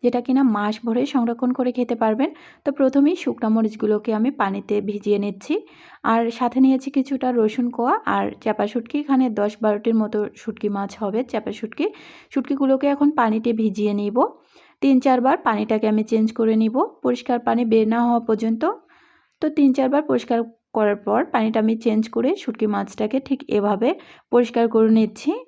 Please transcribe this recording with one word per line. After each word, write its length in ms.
যেটা 200
কিনা 280
মাস 340
ভরে 240
সংরক্ষণ 460
করে 200
খেতে 240
পারবেন। 340
তো 100
প্রথমেই 440
শুকনা 320
মরিচগুলোকে 640
আমি 180
পানিতে 480
ভিজিয়ে 380
নিচ্ছি, 360
আর 180
সাথে 300
নিয়েছি 300
কিছুটা 400
রসুন 400
কোয়া 240
আর 180
চ্যাপা 260
শুটকি। 320
এখানে 320
দশ 300
বারোটির 360
মতো 220
শুটকি 340
মাছ 300
হবে 260
চ্যাপা 280
শুটকি। 340
শুটকিগুলোকে 580
এখন 280
পানিতে 360
ভিজিয়ে 420
নিব, 240
তিন 180
চারবার 440
পানিটাকে 440
আমি 160
চেঞ্জ 280
করে 240
নিব 200
পরিষ্কার 380
পানি 240
বের 240
না 120
হওয়া 260
পর্যন্ত। 360
তো 80
তিন 240
চারবার 300
পরিষ্কার 360
করার 320
পর 160
পানিটা 300
আমি 180
চেঞ্জ 300
করে 280
শুটকি 300
মাছটাকে 540
ঠিক 280
এভাবে 400
পরিষ্কার 380
করে 220
নিচ্ছি 400